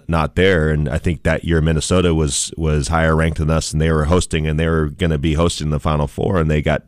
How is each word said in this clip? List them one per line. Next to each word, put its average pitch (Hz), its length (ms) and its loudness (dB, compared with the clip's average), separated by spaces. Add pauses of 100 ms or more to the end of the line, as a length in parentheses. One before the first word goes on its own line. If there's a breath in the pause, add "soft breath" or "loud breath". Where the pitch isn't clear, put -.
not 80 280 -2
there. 90 340 2
And 76 180 0
I 71 120 -2
think 82 240 -4
that 80 220 -2
year 80 160 2
Minnesota 82 520 2
was, 78 440 -2
was 76 320 0
higher 80 260 2
ranked 80 240 0
than 76 100 0
us, 80 220 0
and 78 100 0
they 80 100 2
were 76 140 0
hosting, 82 400 0
and 78 140 0
they 82 80 0
were 80 220 0
gonna 80 280 -2
be 76 160 0
hosting 78 380 0
the 73 80 -2
Final 76 260 -2
Four, - 320 -2
and 78 140 2
they 78 100 0
got 76 260 -2